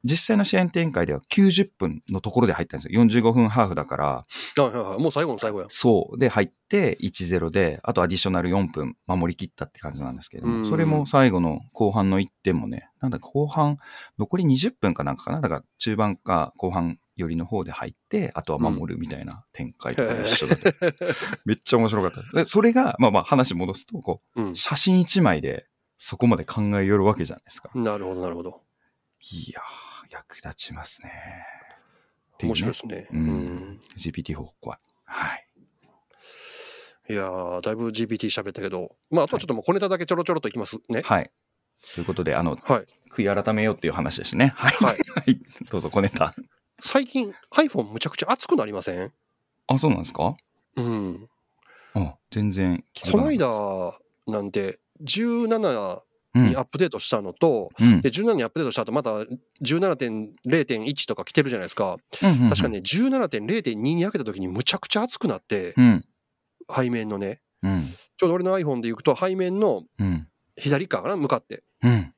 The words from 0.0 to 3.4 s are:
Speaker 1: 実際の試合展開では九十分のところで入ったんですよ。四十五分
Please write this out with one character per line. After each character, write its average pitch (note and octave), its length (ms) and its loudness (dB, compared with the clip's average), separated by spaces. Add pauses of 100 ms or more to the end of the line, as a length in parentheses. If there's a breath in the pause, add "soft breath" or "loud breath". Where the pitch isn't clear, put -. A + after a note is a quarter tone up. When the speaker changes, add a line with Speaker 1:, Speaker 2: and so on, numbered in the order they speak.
Speaker 1:
実 D3+ 220 2
際 A3 100 4
の G3+ 80 4
試 G3 120 2
合 F3+ 100 4
展 E3 260 -2
開 E2+ 120 2
で - 80 -2
は - 140 -4
九 G3 240 6
十 F#3+ 140 4
分 D#2+ 440 -6
の F#2+ 120 -4
と G#2+ 100 -6
こ B2 100 4
ろ A#2 60 6
で F2 60 2
入 E2+ 100 -2
っ - 60 -6
た D#2 80 -10
ん - 20 -6
で D2 40 -12
す - 20 -12
よ。 F#2 160 0
四 A2+ 80 8
十 A#2 120 4
五 A2+ 120 6
分 A#2 160 4